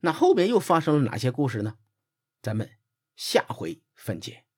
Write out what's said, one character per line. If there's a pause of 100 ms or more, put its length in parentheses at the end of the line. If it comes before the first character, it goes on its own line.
那
后
面
又
发
生
了
哪
些
故
事
呢？ (600)
咱
们 (460)
下
回 (100)
分
解。 (140)